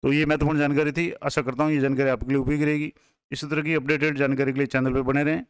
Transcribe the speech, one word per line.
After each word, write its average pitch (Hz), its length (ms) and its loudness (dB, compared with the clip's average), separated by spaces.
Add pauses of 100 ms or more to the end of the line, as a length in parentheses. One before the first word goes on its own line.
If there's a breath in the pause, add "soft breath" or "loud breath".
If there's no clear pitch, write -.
तो 135 100 2
ये 151 120 2
महत्वपूर्ण 147 340 2
जानकारी 147 320 2
थी, 170 200 -2
आशा - 300 -4
करता 127 220 -2
हूँ 156 80 2
ये 147 80 2
जानकारी 135 300 2
आपके 123 180 -2
लिए 139 100 2
उपयोगी 143 280 0
रहेगी। 151 280 -2 (380 soft breath)
इसी 143 160 -8
तरह 151 140 -2
की 151 120 -2
अपडेटेड 147 440 0
जानकारी 135 360 0
के 131 40 -4
लिए 139 100 0
चैनल 131 260 0
पर 135 80 2
बने 135 220 0
रहें। 160 260 -2